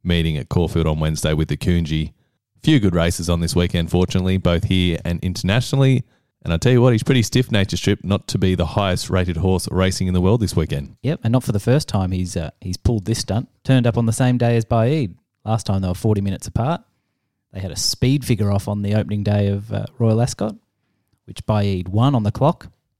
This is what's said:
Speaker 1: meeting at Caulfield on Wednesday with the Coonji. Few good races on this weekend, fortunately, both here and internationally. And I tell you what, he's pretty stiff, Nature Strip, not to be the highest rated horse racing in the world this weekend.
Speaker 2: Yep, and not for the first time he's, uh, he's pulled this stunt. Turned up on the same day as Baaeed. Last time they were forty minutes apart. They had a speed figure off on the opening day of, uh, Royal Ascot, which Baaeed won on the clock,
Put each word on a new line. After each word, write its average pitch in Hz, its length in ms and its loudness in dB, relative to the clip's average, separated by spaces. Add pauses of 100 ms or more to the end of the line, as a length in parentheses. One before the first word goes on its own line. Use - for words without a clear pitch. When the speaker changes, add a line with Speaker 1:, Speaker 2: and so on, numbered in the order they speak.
Speaker 1:
meeting 82 360 0
at 62 100 -10
Caulfield 82 380 0
on 78 140 0
Wednesday 78 340 0
with 76 140 0
the - 100 -4
Coonji. 80 560 -2 (480)
Few 151 180 4
good 92 140 2
races 85 340 0
on 85 120 0
this 82 140 -2
weekend, 87 360 0
fortunately, 92 480 0
both 85 260 0
here 90 400 0
and 85 180 -4
internationally. 127 800 0 (420)
And 85 100 -2
I - 20 0
tell 123 160 2
you 120 80 6
what, 123 140 4
he's 110 80 0
pretty 131 180 2
stiff, 123 320 0
Nature 98 240 0
Strip, - 260 0
not 98 260 -2
to - 100 -4
be 92 160 2
the 85 100 0
highest 92 460 -2
rated 90 260 0
horse 92 340 0
racing 92 360 0
in 90 80 4
the 90 80 4
world 107 180 4
this 95 160 0
weekend. 73 460 -2
Speaker 2:
Yep, 143 220 -2
and 113 80 2
not 127 120 2
for - 80 -4
the 101 80 0
first - 280 0
time 95 220 0
he's, 92 280 -2
uh, 82 140 -6 (100)
he's 92 160 -6
pulled 110 260 0
this 117 140 -2
stunt. - 320 -4 (140)
Turned 127 220 4
up 117 120 2
on 117 80 2
the 110 80 0
same 123 240 2
day 120 180 2
as 113 80 2
Baaeed. 117 500 0 (300)
Last 110 220 -2
time 95 160 0
they 92 60 -2
were 90 60 -2
forty 104 280 0
minutes 98 240 -4
apart. 139 340 -4 (720)
They 98 80 -12
had 92 100 -8
a 73 60 -10
speed 131 480 0
figure 101 260 0
off 101 160 0
on 104 140 -4
the 101 140 -2
opening 104 280 -2
day 104 260 2
of, 101 220 -4
uh, 104 140 -4 (140)
Royal 113 240 2
Ascot, 202 340 -4 (680)
which - 200 -16
Baaeed 98 440 0
won 120 260 2
on 113 80 0
the 104 100 0
clock, - 400 -2 (280)